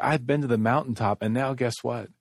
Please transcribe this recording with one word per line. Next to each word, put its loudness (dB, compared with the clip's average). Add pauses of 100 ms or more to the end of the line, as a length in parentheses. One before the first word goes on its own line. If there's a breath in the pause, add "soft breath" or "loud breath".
I've 0
been 2
to -2
the 2
mountaintop, 0
and 0
now -2
guess -2
what? -6 (120)